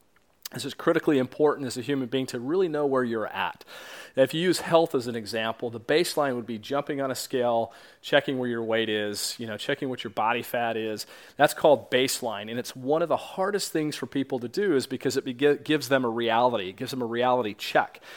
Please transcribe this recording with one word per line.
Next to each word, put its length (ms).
This 120
is 100
critically 440
important 500
as 80
a 40
human 280
being 180
to 140
really 260
know 180
where 200
you're 240
at. 360
Now, 80
if 100
you 60
use 180
health 380
as 100
an 80
example, 560
the 80
baseline 560
would 120
be 120
jumping 420
on 120
a 20
scale, 580
checking 340
where 120
your 160
weight 240
is, 500
you 80
know, 100
checking 320
what 140
your 80
body 320
fat 340
is. 300
That's 180
called 340
baseline, 640
and 80
it's 160
one 260
of 80
the 80
hardest 540
things 240
for 120
people 340
to 80
do 260
is 140
because 280
it 80
be-, 100
gives 540
them 160
a 60
reality. 600
It 60
gives 140
them 120
a 40
reality 480
check. 460